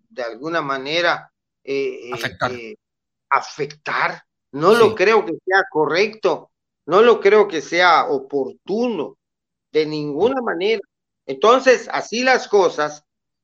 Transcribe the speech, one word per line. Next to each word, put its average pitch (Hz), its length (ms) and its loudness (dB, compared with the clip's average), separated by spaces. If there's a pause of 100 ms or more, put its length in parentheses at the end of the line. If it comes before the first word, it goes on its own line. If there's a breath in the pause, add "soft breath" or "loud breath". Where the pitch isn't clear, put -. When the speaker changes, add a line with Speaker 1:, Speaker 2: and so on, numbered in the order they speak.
Speaker 1:
de - 160 -12
alguna 139 380 -6
manera, 143 720 -4 (320)
eh, 135 460 -6
eh, 123 40 -8
Speaker 2:
Afectar. 135 380 -6
Speaker 1:
eh, 113 240 -14 (540)
afectar. 147 920 -6 (300)
No 160 200 2
lo 226 160 4
Speaker 2:
Sí. - 60 -4
Speaker 1:
creo 208 300 2
que 165 80 -8 (120)
sea 190 260 2
correcto, 165 800 -2 (340)
no 175 160 4
lo 233 200 6
creo 202 260 4
que 160 140 -6
sea 165 440 2
oportuno, 143 1120 -4 (540)
de 156 140 2
ninguna 151 560 -2
manera. 202 400 -2 (440)
Entonces, 233 640 2
así 208 320 -6
las 254 260 2
cosas, 151 560 0 (380)